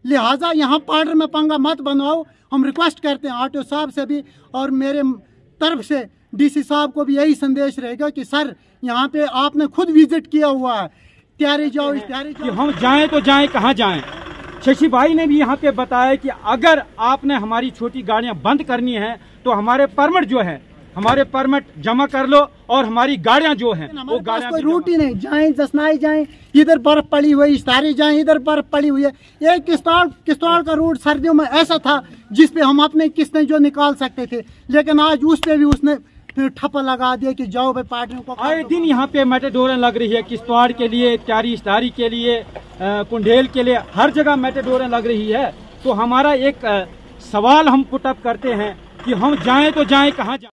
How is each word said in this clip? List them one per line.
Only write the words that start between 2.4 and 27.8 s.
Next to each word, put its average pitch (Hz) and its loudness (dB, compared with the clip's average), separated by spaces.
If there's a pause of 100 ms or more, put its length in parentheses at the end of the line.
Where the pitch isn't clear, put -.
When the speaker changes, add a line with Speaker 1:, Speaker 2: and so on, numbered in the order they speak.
Speaker 1:
हम 269 2
request 311 -2
करते 285 -6
हैं 247 -8
आरटीओ 254 -6
साहब 294 -6
से 269 -6
भी 285 -6 (320)
और 269 -4
मेरे 277 -2 (580)
तरफ 302 -2
से 262 -4 (280)
डीसी 285 0
साहब 294 -2
को 294 -4
भी 277 -2
यही 294 2
संदेश 277 -2
रहेगा 247 -6
कि, 269 -10
"सर, 285 -4 (280)
यहाँ 254 -2
पे 294 -2
आपने 285 0
खुद 349 -2
visit 311 4
किया 302 0
हुआ 254 -2
है, 196 -4 (540)
तैयारी 294 0
जाओ, 285 -4
इस 262 -6
तैयारी 277 -10
Speaker 2:
कि - -12
Speaker 1:
जाओ। 233 -4
Speaker 2:
हम 285 -2
जाएं 277 2
तो 302 0
जाएं, 277 4
कहाँ 247 0
जाएं?" 190 -2 (640)
शशि 277 2
भाई 269 2
ने 320 2
भी 294 4
यहाँ 262 0
पे 294 0
बताया 254 0
कि 269 -8
अगर 262 0 (180)
आपने 269 0
हमारी 226 -4
छोटी 240 -10
गाड़ियाँ 220 -2
बंद 233 0
करनी 247 -4
है 220 -6 (280)
तो 247 2
हमारे 240 2
परमिट 302 0
जो 240 -2
है, 170 -4 (360)
हमारे 247 2
permit 269 -2 (140)
जमा 240 0
कर 269 -2
लो 285 6 (300)
और 254 2
हमारी 240 0
गाड़ियाँ 285 2
जो 226 -2
हैं, 160 -6
Speaker 1:
हमारे 262 -14
Speaker 2:
वो 240 -2
Speaker 1:
पास 185 -6
Speaker 2:
गाड़ियाँ 226 -4
Speaker 1:
कोई 320 -4
Speaker 2:
भी 294 -4
जमा 302 0
Speaker 1:
route 349 -2
ही 339 2
नहीं। 262 0
जाएं 302 0
जसनाई 294 0
जाएं, 302 0 (280)
इधर 302 6
बर्फ 302 2
पड़ी 294 2
हुई, 285 4
इस 285 0
तारे 277 2